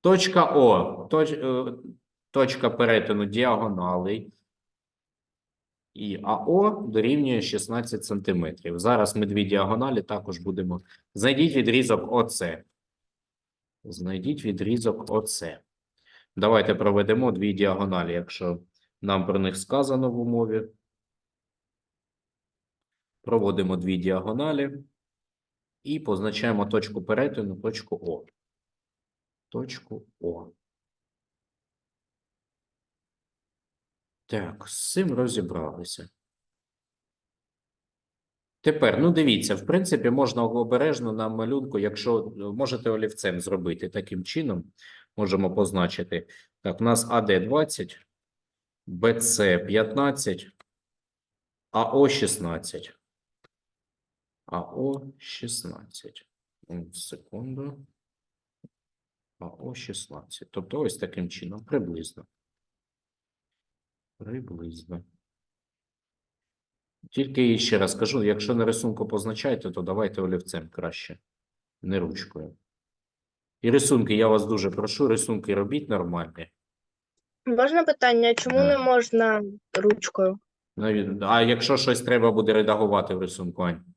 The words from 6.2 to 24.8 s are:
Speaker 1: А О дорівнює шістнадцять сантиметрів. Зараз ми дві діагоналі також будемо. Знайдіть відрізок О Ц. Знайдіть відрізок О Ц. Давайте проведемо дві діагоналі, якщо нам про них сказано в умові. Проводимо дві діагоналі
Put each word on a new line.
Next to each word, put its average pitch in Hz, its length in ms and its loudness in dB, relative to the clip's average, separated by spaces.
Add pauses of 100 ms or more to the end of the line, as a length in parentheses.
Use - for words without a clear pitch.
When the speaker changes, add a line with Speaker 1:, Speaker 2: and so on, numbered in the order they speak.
Speaker 1:
А - 120 -2
О 196 340 2
дорівнює 131 720 0
шістнадцять 117 640 -6
сантиметрів. 87 760 -4
Зараз 107 360 2
ми 104 100 0
дві 101 180 0
діагоналі 104 580 0
також 98 380 -8
будемо. 90 420 -6 (320)
Знайдіть 139 420 2
відрізок 117 560 2
О 117 120 2
Ц. 85 400 -6 (1200)
Знайдіть 95 640 -6
відрізок 107 680 -2
О 107 100 0
Ц. - 380 -8 (760)
Давайте 104 400 4
проведемо 104 560 2
дві 98 220 0
діагоналі, 92 600 0
якщо 87 460 -6 (420)
нам 95 240 0
про 98 140 0
них 95 180 0
сказано 131 540 0
в 120 80 -4
умові. 113 500 -2 (2500)
Проводимо 98 560 2
дві 90 200 -2
діагоналі 139 840 -2 (1000)